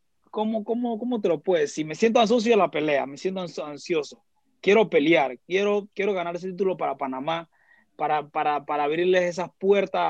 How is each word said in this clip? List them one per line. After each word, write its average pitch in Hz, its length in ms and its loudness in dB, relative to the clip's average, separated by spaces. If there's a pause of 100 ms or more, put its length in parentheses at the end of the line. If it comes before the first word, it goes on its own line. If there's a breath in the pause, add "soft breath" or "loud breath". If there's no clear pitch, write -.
(300)
¿cómo, 214 360 -2
cómo, 233 340 -4
cómo 247 220 -4
te 202 80 2
lo 156 100 0
puedes 156 300 0
decir? 156 160 -6
Me 156 100 -8
siento 226 240 4
ansioso 226 300 4
de 226 80 6
la 175 120 4
pelea, 147 360 0
me 139 120 -12
siento 190 240 -6
ans-, 165 240 -10
ansioso, 147 580 -6 (360)
quiero 202 300 4
pelear, 147 580 2
quiero, 202 480 -2
quiero 202 180 -2
ganar 175 220 -6
ese 180 140 -8
título 185 260 -2
para 147 220 -4
Panamá, 143 520 -6 (460 soft breath)
para, 151 320 -2
para, 151 360 -2
para 147 200 -2
abrirles 180 400 2
esas 175 340 -4
puertas 190 420 2 (100)